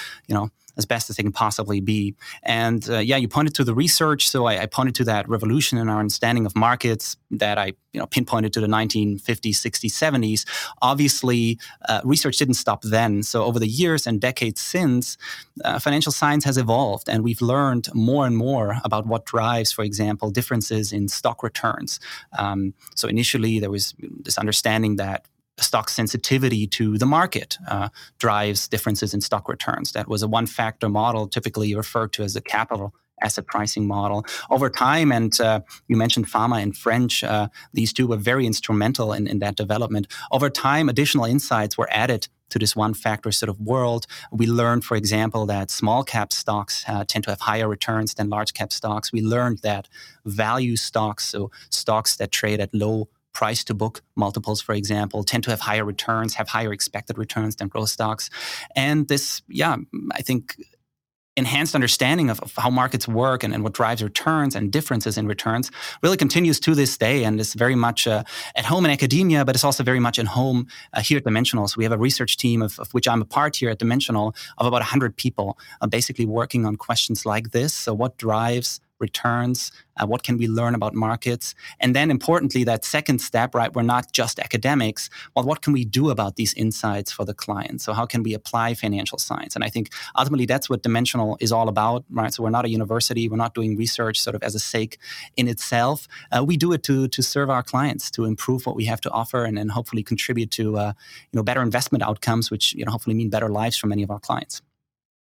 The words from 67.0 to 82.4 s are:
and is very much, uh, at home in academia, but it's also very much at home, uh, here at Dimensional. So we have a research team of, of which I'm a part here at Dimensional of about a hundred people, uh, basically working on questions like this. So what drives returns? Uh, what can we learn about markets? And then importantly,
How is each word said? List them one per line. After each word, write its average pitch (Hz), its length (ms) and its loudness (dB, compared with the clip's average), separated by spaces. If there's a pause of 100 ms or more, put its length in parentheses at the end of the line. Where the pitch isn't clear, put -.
and 107 160 2
is - 140 -4
very 120 200 4
much, 120 320 2
uh, 110 160 2 (320)
at - 80 0
home 175 220 4
in 147 60 6
academia, 143 520 4
but 131 100 2
it's 123 120 2
also 139 180 2
very 127 160 4
much 120 180 2
at 107 100 0
home, 123 380 2 (280)
uh, 110 80 0
here 147 160 2
at 123 80 -2
Dimensional. 110 420 2
So - 100 -6
we 113 60 0
have 113 80 0
a 113 60 2
research 123 400 0
team 117 240 2
of, 107 180 -4
of - 140 -8
which 123 120 2
I'm 117 160 2
a 101 40 -4
part 147 320 0
here 123 120 0
at 110 100 -4
Dimensional 113 540 2 (240)
of 117 80 2
about 120 140 2
a 113 60 0
hundred 127 320 0
people, 101 420 -4 (220)
uh, 113 60 0
basically 117 380 0
working 113 400 0
on 107 120 -2
questions - 480 -2
like 110 260 -2
this. 131 220 0
So - 200 -4
what 120 240 -2
drives 117 600 -2 (180)
returns? 120 760 -2 (240)
Uh, 104 100 0
what 110 160 -2
can 120 140 0
we 117 100 2
learn 117 260 2
about 107 200 -2
markets? 117 600 -2 (280)
And 127 120 4
then 147 160 4
importantly, 139 540 2